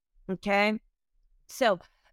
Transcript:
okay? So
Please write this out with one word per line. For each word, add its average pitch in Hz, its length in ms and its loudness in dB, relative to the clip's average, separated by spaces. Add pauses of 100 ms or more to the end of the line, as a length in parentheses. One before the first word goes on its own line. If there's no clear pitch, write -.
(300)
okay? 202 500 -2 (680)
So 208 320 0 (320)